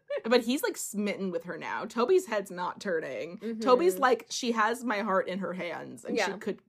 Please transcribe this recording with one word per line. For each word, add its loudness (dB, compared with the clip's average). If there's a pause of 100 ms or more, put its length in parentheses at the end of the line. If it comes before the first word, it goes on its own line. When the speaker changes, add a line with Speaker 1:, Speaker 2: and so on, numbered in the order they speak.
(240)
Speaker 1:
<laughs> -
But 4
he's, 0
like, -2
smitten -4
with -4
her -8
now. -6
Toby's 2
head's -2
not -6
turning. -4
Speaker 2:
Mm-hmm. -8
Speaker 1:
Toby's 6
like, 4
"She -2
has 0
my 0
heart 2
in -4
her -4
hands, -8
and -2
she 2
Speaker 2:
Yeah. -6
Speaker 1:
could -6